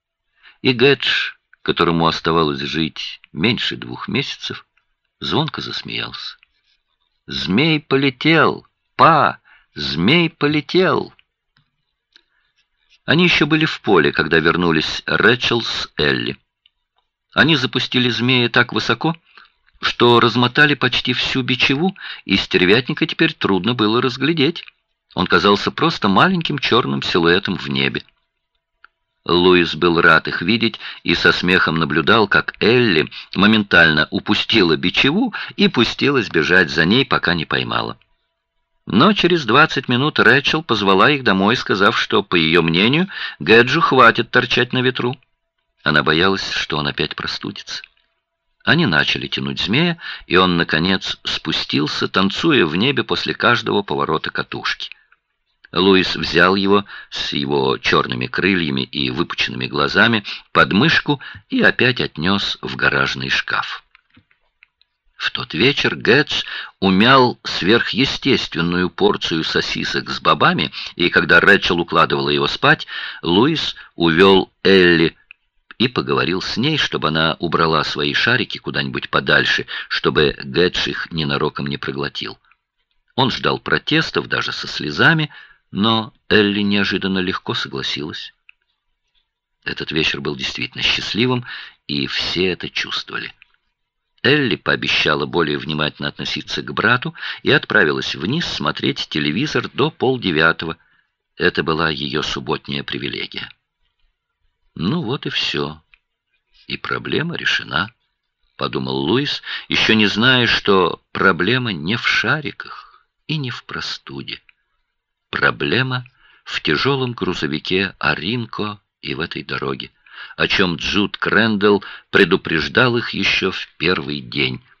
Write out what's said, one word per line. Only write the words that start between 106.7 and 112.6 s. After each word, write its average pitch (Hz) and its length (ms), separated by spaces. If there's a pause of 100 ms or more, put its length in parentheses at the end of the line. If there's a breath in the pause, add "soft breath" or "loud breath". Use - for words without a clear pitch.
проблема - 580
решена", 67 580 (640)
подумал 65 400
Луис, 107 440 (280 loud breath)
еще - 240
не 107 120
зная, 117 400
что 95 560 (100)
проблема 98 600
не 85 240
в - 120
шариках - 1000 (180)